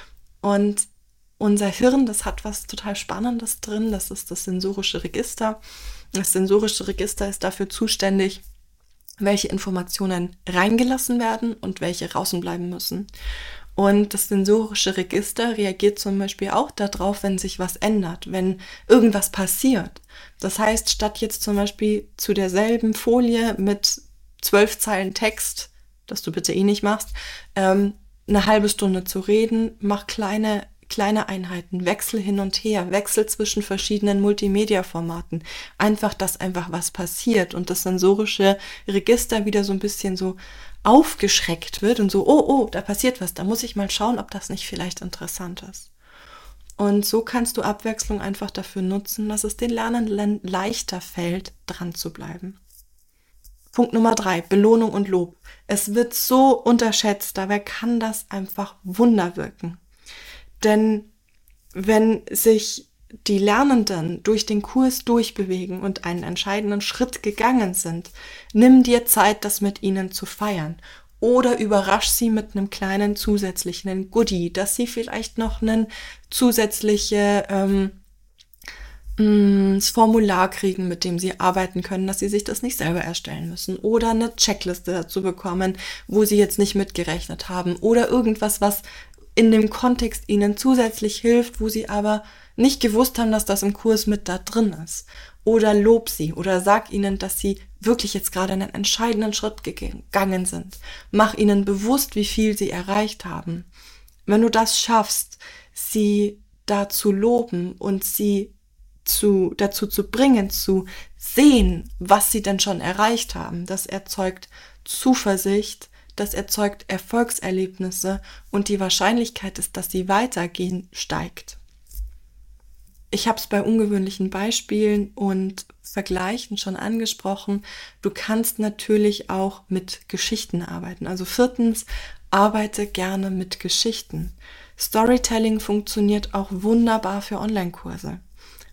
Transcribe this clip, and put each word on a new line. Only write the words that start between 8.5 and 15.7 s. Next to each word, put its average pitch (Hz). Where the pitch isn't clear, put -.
welche 202
Informationen 185
reingelassen 240
werden 226
und 190
welche 175
draußen 175
bleiben 175
müssen. 180
Und 202
das -
sensorische 202
Register 208
reagiert 202